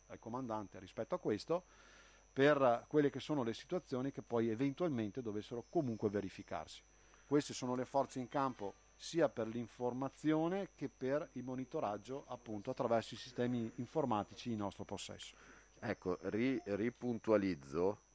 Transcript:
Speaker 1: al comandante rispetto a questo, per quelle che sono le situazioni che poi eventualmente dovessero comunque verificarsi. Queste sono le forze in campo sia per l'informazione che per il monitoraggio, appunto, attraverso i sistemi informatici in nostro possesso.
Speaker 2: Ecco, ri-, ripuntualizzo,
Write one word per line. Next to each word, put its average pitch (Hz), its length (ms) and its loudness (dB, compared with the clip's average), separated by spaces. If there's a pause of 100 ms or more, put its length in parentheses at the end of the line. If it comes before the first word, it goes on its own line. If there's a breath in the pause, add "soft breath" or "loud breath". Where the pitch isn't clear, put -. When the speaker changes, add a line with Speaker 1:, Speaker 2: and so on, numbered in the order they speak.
Speaker 1:
al 95 100 -14
comandante 110 640 -6
rispetto 95 340 -6
a 175 60 -2
questo, 160 460 0 (680 loud breath)
per 135 540 6
quelle 147 240 4
che 135 80 -6
sono 147 240 -2
le 113 100 0
situazioni 139 580 -4
che 127 120 -10
poi 117 260 2
eventualmente 131 720 0
dovessero 113 480 -6
comunque 120 400 2
verificarsi. 95 720 -4 (460 loud breath)
Queste 139 260 2
sono 123 220 -2
le 127 100 0
forze 135 340 0
in 123 80 -4
campo 127 460 -2 (220)
sia 160 340 2
per 113 180 -2
l'informazione 135 1300 -2
che 139 160 -6
per 139 440 -2
il 123 100 -6
monitoraggio, 127 840 -4
appunto, 113 420 -6
attraverso 117 420 2
i 117 40 -10
sistemi 123 580 -2
informatici 120 760 0
in 110 60 0
nostro 101 260 -4
possesso. - 520 -10 (420 loud breath)
Speaker 2:
Ecco, 92 440 -2
ri-, 107 440 0
ripuntualizzo, 98 1300 2 (160)